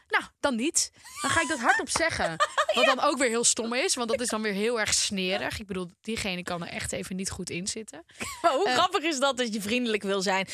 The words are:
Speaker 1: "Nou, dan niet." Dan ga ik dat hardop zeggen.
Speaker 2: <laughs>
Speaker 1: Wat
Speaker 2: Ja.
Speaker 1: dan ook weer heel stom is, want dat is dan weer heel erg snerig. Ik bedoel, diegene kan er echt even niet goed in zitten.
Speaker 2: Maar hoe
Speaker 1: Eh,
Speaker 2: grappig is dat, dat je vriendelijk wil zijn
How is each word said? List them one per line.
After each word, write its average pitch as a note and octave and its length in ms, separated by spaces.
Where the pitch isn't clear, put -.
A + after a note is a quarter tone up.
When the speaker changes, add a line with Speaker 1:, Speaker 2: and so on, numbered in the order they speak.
Speaker 1:
"Nou, - 160
dan C#4 160
niet." B3+ 360
Dan - 100
ga E4 100
ik E4 60
dat D4+ 120
hardop D#4+ 300
zeggen. - 460
Speaker 2:
<laughs> D5 400
Speaker 1:
Wat D#5 100
Speaker 2:
Ja. C4+ 100
Speaker 1:
dan B3+ 100
ook D4 120
weer B3+ 120
heel A#3 140
stom A3+ 300
is, D#4 220
want A#3+ 140
dat A#3 120
is A#3+ 60
dan A3 140
weer G#3+ 120
heel G#3+ 260
erg G#3 140
snerig. F#3+ 680
Ik G#3+ 80
bedoel, F#3 220
diegene F#3+ 420
kan F3 200
er - 60
echt - 220
even F#3+ 240
niet F#3 140
goed F3+ 200
in F3+ 180
zitten. B3 380
Speaker 2:
Maar E4+ 100
hoe D#4 160
Speaker 1:
Eh, B3+ 60
Speaker 2:
grappig F4+ 300
is D#4 160
dat, C4 180
dat A#3+ 160
je A3 80
vriendelijk A3 420
wil G3 180
zijn F#3+ 320